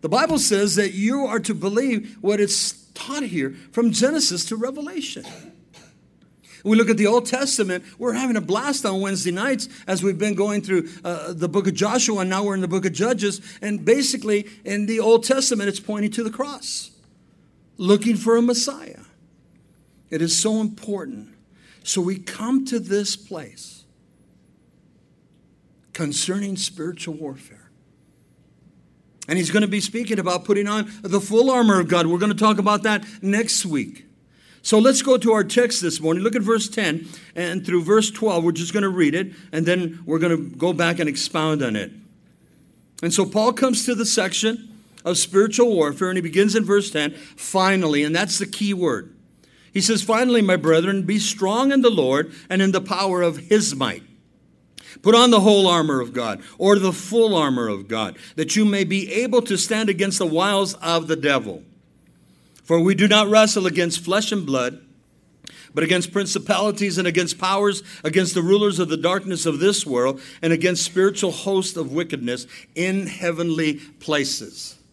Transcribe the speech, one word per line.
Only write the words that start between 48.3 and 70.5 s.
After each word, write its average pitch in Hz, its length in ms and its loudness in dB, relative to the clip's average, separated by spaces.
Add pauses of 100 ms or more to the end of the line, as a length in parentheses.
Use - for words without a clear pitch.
the 196 80 -4
key 202 260 -4
word. 156 440 -2 (580)
He 196 80 0
says, 214 220 0
"Finally, 233 400 2
my 185 140 4
brethren, 165 500 2
be 208 100 0
strong 214 540 0
in 269 100 4
the 247 80 8
Lord 147 420 2 (160)
and 185 140 0
in 196 100 4
the 185 100 0
power 185 420 -2
of 170 140 0
his - 380 0
might. 107 280 -4 (1000)
Put 220 140 6
on 240 160 8
the 214 100 8
whole 202 240 6
armor 160 360 2
of 117 120 -8
God," 110 260 -4 (200)
or 202 180 6
the 190 160 0
full 220 420 0
armor 131 320 0
of 98 200 -6
God, 110 280 -4 (200)
"that 156 200 -2
you 214 80 4
may 202 200 2
be 190 280 -2
able 240 300 2
to 202 160 -2
stand 220 320 -2
against 190 300 -2
the 185 80 0
wiles 196 560 0
of 165 240 0
the 156 80 0
devil." 127 480 -2 (1000)
For 165 160 2
we 185 160 4
do 202 120 4
not 208 200 6
wrestle 214 380 4
against 170 380 -2
flesh 208 280 -2
and 202 140 -4
blood, 131 360 -4 (920)
but 151 100 0
against 170 280 0
principalities 196 840 -2
and 180 100 0
against 175 300 -2
powers, 196 440 0 (220)
against 170 300 0
the 185 80 0
rulers 196 360 4
of 170 120 0
the 156 80 -2
darkness 185 480 -2
of 147 140 0
this 196 260 2
world, 131 360 0 (200)
and 165 100 2